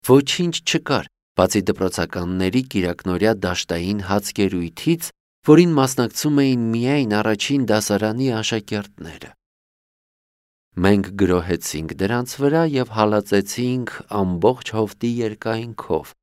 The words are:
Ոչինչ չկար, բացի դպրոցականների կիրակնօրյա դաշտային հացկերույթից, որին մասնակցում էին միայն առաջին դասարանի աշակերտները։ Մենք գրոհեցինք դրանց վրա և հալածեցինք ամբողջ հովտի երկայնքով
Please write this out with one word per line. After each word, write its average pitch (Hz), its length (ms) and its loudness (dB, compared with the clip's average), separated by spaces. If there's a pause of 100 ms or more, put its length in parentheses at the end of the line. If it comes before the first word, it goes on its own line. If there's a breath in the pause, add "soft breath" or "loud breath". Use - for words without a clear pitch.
Ոչինչ 139 500 2
չկար, 143 500 -2 (320)
բացի 92 240 2
դպրոցականների 92 1000 -2
կիրակնօրյա 92 720 -2
դաշտային 92 680 -4
հացկերույթից, 98 1080 -2 (340)
որին 165 280 8
մասնակցում 135 680 0
էին 127 240 2
միայն 117 480 0
առաջին 110 500 0
դասարանի 107 680 0
աշակերտները։ 107 1000 -6 (1500)
Մենք 95 340 4
գրոհեցինք 87 840 0
դրանց 120 420 -2
վրա 147 320 2
և 127 260 -2
հալածեցինք 107 1000 0 (120)
ամբողջ 101 600 0
հովտի 110 440 -2
երկայնքով 113 1080 -6